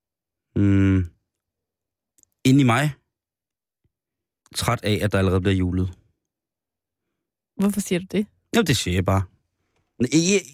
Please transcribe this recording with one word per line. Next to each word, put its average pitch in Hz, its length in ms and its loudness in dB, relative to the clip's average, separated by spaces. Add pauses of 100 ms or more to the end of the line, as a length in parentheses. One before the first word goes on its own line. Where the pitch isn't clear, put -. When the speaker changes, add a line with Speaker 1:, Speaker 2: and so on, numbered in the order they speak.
(560)
Speaker 1:
mm, 98 420 2 (1500)
inde 135 160 6
i - 20 4
mig 131 280 0 (1600)
træt - 280 -2
af, 104 180 0
at 104 100 -2
der 98 60 0
allerede 95 240 2
bliver 95 140 0
julet. 90 360 -2 (1700)
Speaker 2:
Hvorfor 202 200 -2
siger 185 200 -4
du 190 120 -10
det? 208 160 -4 (280)
Speaker 1:
Jamen, 226 120 2
det 117 100 2
siger 90 180 -4
jeg 92 100 0
bare. 95 180 0 (880)
Ikke, 175 300 2 (120)